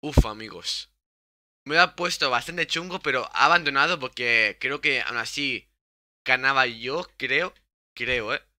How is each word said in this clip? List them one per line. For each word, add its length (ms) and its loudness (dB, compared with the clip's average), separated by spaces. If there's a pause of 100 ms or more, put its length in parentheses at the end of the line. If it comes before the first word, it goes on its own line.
Uf, 260 2
amigos. 640 -10 (720)
Me 120 -2
lo 60 8
ha 140 2
puesto 340 0
bastante 360 -2
chungo, 340 -4
pero 320 0
ha 120 4
abandonado 560 4
porque 600 0
creo 200 -4
que 200 0
aún 160 -4
así 520 -6 (560)
ganaba 420 2
yo, 500 -6
creo. 380 -2 (420)
Creo, 380 -2
¿eh? 80 -8 (160)